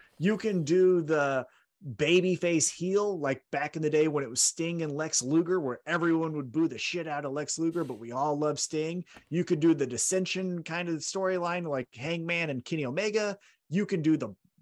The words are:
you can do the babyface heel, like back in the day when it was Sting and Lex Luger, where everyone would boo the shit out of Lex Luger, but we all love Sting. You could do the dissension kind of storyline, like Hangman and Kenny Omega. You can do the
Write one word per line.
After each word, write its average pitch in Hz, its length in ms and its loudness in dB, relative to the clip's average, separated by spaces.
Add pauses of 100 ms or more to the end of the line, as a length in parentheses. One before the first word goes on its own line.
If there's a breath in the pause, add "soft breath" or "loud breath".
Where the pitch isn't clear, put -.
(180 soft breath)
you 202 180 2
can 196 280 -2
do 180 380 6
the 143 440 2 (480 soft breath)
babyface 170 760 2
heel, 190 520 -2
like 139 320 -2
back 147 240 -4
in 156 60 -4
the 151 80 0
day 156 180 4
when 143 160 0
it 120 60 -6
was 127 120 -2
Sting 165 400 -2
and 151 80 -4
Lex 147 320 -2
Luger, 165 380 2
where 127 260 -4
everyone 165 460 2
would 139 180 -6
boo 160 160 2
the 127 120 -6
shit 170 280 -4
out 147 200 -4
of 135 40 -6
Lex 143 300 -4
Luger, 165 240 0
but 120 160 -8
we 117 100 -12
all 143 260 0
love 147 220 0
Sting. 165 460 -4 (260 loud breath)
You 175 140 0
could 165 160 0
do 165 120 8
the 139 140 2
dissension 180 800 -2
kind 175 240 -4
of 165 80 -2
storyline, 180 720 -2
like 131 260 -2
Hangman 165 560 -2
and 127 140 -6
Kenny 156 220 -2
Omega. 208 520 -2 (320 soft breath)
You 190 160 2
can 180 160 -2
do 156 140 4
the 107 180 -8 (280)